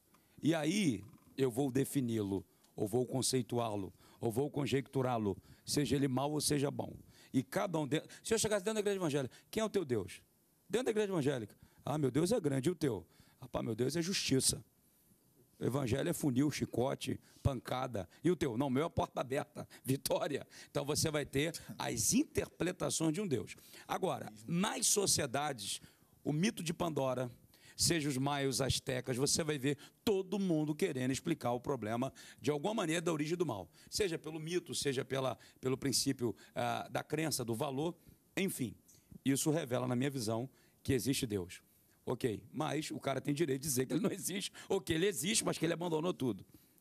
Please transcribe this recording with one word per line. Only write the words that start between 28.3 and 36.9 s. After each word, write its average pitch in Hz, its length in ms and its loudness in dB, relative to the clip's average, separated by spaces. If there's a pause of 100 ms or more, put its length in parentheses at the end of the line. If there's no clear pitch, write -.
os 113 60 2
astecas, 127 560 -2
você 147 260 2
vai 151 140 0
ver 135 180 2 (260)
todo 190 360 2
mundo 156 360 2
querendo 143 360 0
explicar 135 420 0
o 123 80 0
problema 120 500 -2 (300)
de 110 100 2
alguma 147 220 0
maneira 175 300 2
da 170 100 2
origem 156 240 0
do 175 80 0
mal. 104 260 -2 (200)
Seja 180 280 0
pelo 156 220 -8
mito, 165 340 -2
seja 131 300 0
pela, 131 320 -2 (240)
pelo 131 160 0
princípio, 131 580 0 (200)
ah, 117 360 -2